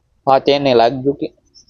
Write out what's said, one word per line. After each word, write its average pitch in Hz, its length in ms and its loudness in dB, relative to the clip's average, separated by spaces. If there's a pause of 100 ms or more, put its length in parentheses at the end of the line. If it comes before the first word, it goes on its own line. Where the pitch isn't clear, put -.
(320)
આ 135 60 2
તેને 139 360 0
લાગ્યું 127 400 0
કે - 180 -12 (380)